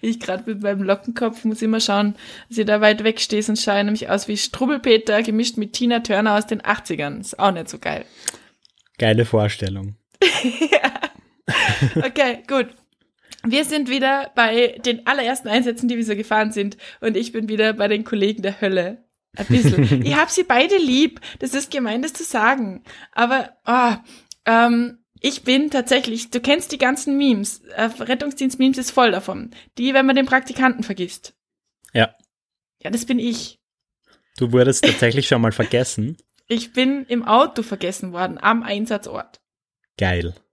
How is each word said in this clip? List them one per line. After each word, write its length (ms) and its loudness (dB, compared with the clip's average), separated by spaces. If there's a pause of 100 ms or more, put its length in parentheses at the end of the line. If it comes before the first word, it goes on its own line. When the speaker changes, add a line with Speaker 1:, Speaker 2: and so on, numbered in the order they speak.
Speaker 1:
Ich 180 -2
grad 300 -8
mit 140 -8
meinem 200 -2
Lockenkopf 600 -2
muss 180 -2
immer 180 0
schauen, 360 0 (320)
dass 100 -8
ich 80 0
da 140 2
weit 240 4
weg 160 0
stehe, 220 -2
sonst 200 -2
schaue 160 0
ich 60 0
nämlich 260 -2
aus 160 -2
wie 100 -4
Strubbelpeter, 880 2
gemischt 340 -2
mit 160 -6
Tina 280 0
Turner 360 0
aus 100 0
den 180 -6
achtzigern. 560 -4
Ist 180 -14
auch 140 2
nicht 160 -8
so 100 -14
geil. 260 -6 (920)
Speaker 2:
Geile 260 4
Vorstellung. 720 -2 (260)
Speaker 1:
<laughs> 220 2
Ja. 1600 -2
Okay, 440 0
gut. 180 0 (800)
Wir 200 2
sind 240 -2
wieder 460 0
bei 500 2
den 220 -2
allerersten 420 -2
Einsätzen, 400 0
die 80 -2
wir 80 -2
so 120 -4
gefahren 360 0
sind. 240 -4 (240)
Und 160 -2
ich 160 -4
bin 160 -6
wieder 240 0
bei 160 -2
den 160 0
Kollegen 380 -2
der 180 -4
Hölle. 440 -2 (320)
Ein 100 -8
bisschen. 560 4
Speaker 2:
<laughs> 20 -2
Speaker 1:
Ich 120 2
hab 140 2
sie 140 0
beide 320 2
lieb. 440 2 (180)
Das 160 -6
ist 160 -6
gemein, 320 -4
das 100 -6
zu 120 -10
sagen. 580 -2 (300)
Aber, 380 0 (160)
oh, 280 4 (520)
ähm, 520 4 (220)
ich 240 -2
bin 260 4
tatsächlich, 600 0
du 100 -4
kennst 320 0
die 60 -8
ganzen 400 0
Memes. 440 0 (140)
Äh, 80 0 (160)
Rettungsdienst-Memes 760 0
ist 140 -6
voll 200 4
davon. 380 -6 (280)
Die, 160 0
wenn 120 6
man 100 4
den 100 4
Praktikanten 580 0
vergisst. 500 -10 (580)
Speaker 2:
Ja. 220 2 (680)
Speaker 1:
Ja, 80 -8
das 160 -4
bin 120 0
ich. 400 -6 (800)
Speaker 2:
Du 140 0
wurdest 320 4
tatsächlich 440 2
schon 140 4
mal 100 2
vergessen? 640 -2 (320)
Speaker 1:
Ich 240 -4
bin 340 0
im 180 -4
Auto 380 2
vergessen 500 -6
worden, 280 -6
am 220 2
Einsatzort. 800 -8 (580)
Speaker 2:
Geil. 360 -2 (180)